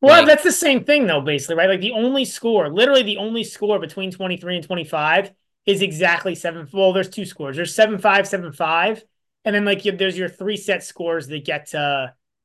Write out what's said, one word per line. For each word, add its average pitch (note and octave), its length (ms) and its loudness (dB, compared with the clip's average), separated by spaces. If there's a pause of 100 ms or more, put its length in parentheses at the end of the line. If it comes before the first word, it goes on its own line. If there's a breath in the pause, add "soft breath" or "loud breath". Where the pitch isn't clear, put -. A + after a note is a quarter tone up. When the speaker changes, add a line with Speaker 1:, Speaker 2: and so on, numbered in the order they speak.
Speaker 1:
Well, C#4+ 180 10
Speaker 2:
like C#4+ 80 6
Speaker 1:
that's D4+ 160 8
the F4 80 2
same C4+ 320 0
thing, C#4+ 240 2
though, D#3 140 0
basically, D3 340 -4
right? F3 140 4
Like, F#3 120 0
the A3 120 -4
only B3+ 320 0
score, G#3 440 0
literally B3 340 2
the G3+ 140 -8
only A3 260 -6
score G#3 360 -4
between F#3+ 320 -10
twenty-three F3+ 460 -8
and D#3 80 -12
twenty-five E3 680 -2 (340)
is G3 160 0
exactly E3+ 540 0
seven, E3 380 -8
well, G3 180 4
there's F#3 180 0
two G#3 160 -10
scores. C#3 300 -10
There's E3 180 -6
seven A3 240 2
five, G3 300 2
seven F3+ 240 -6
five, E3+ 500 -2 (440)
and G#3 100 0
then, G#3 80 0
like, G3+ 220 -2
you, G3 80 0
there's F3+ 240 -2
your F3+ 100 -4
three G3+ 300 -6
set F#3 260 -4
scores E3 440 -6
that D3 180 -10
get D3 220 -6
to C#3+ 460 -4 (320)